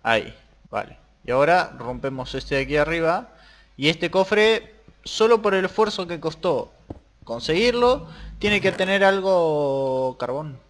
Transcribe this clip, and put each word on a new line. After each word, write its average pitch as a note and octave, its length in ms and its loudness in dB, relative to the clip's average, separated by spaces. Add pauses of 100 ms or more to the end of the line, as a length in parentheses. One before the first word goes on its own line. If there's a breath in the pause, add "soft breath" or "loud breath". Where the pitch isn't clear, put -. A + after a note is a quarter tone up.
Ahí. A2+ 340 -2 (340)
Vale. - 280 -8 (260)
Y A#2 60 -10
ahora D3+ 480 2
rompemos B2+ 560 -8
este C#3 220 -6
de C3+ 60 0
aquí C3+ 140 -4
arriba. E3 520 0 (480 soft breath)
Y C#3+ 120 0
este E3 220 -2
cofre, G#3 640 2 (300)
solo A3+ 360 4
por G#3 140 0
el F#3+ 100 0
esfuerzo G3+ 440 -2
que E3+ 100 -8
costó D#3 540 -4 (500)
conseguirlo, A3 880 0 (320 loud breath)
tiene G3+ 200 2
que F#3 120 2
tener F#3+ 320 2
algo D3 1120 2
carbón. C3+ 400 -6 (120)